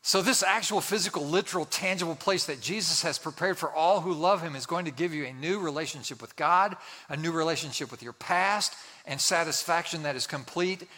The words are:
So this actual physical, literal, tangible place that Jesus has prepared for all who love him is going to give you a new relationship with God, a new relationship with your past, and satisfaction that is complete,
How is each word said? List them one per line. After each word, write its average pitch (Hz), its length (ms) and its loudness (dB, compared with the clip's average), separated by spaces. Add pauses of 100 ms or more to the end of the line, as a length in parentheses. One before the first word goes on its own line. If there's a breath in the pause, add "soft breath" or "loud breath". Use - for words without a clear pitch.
So - 180 2
this 220 220 4
actual 196 400 2
physical, 185 420 0
literal, 175 400 0
tangible 175 520 -2
place 190 300 2
that 139 140 -6
Jesus 165 420 0
has 156 160 0
prepared 170 380 -2
for 151 160 -4
all 170 300 4
who 180 100 -2
love 175 300 2
him 160 120 -6
is 131 120 -8
going 175 180 -2
to 156 60 -4
give 156 240 -2
you 147 100 -4
a 127 80 -8
new 160 260 -2
relationship 151 640 -4
with - 160 -14
God, 180 400 4 (320 loud breath)
a 143 80 -4
new 165 160 0
relationship 160 580 0
with 120 120 -14
your 120 100 -12
past, 196 640 2 (320 loud breath)
and 139 120 -6
satisfaction 170 840 0
that 143 140 -2
is 117 100 -2
complete, 180 600 -4 (120 loud breath)